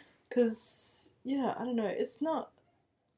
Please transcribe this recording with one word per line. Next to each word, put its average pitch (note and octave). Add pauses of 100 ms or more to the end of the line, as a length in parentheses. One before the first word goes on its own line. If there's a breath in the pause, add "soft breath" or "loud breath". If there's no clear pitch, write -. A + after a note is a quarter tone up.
(300 loud breath)
'Cause, - (140)
yeah, C4
I A3+
don't B3
know, A3
it's -
not, D#4 (640)